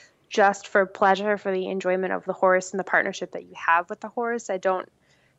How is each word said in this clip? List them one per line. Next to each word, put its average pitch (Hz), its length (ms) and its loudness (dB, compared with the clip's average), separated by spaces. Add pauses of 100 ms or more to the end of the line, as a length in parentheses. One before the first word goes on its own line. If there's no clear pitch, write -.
(300)
just 202 380 2
for 196 180 2
pleasure, 196 520 2
for 196 140 -4
the 185 160 -2
enjoyment 185 460 -2
of 180 120 -6
the 185 80 -4
horse 185 380 2
and 196 80 -6
the 180 60 -2
partnership 180 480 -2
that 175 100 -12
you 180 120 -20
have 170 340 0
with 208 100 -12
the 220 100 -12
horse. 233 400 -6
I 190 80 -4
don't 185 300 -2 (520)